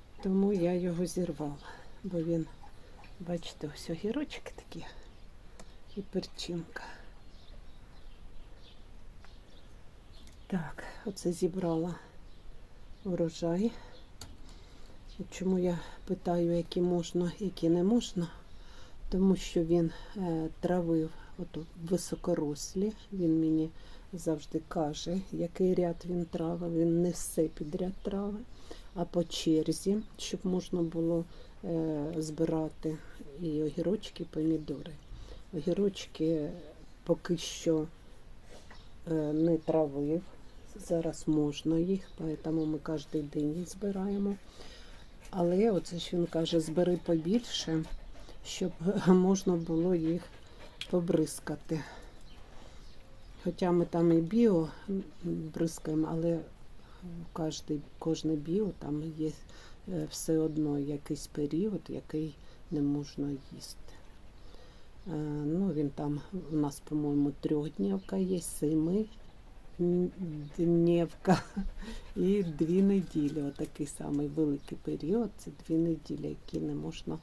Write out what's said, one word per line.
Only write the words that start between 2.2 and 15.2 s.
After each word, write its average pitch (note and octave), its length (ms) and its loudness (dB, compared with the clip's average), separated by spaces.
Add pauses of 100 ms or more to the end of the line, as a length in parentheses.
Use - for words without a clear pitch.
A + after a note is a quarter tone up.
він, E3 240 2 (720)
бачите, E3 540 -6
ось - 160 -8
огірочки A3+ 680 -4
такі - 300 -10 (1120)
і G#3 60 -4
перчинка. - 840 -4 (3750)
Так, E3 360 -6 (220)
оце F#3+ 260 -2
зібрала E3+ 640 0 (1080)
урожай. F3 680 2 (1500)
І G3 120 -6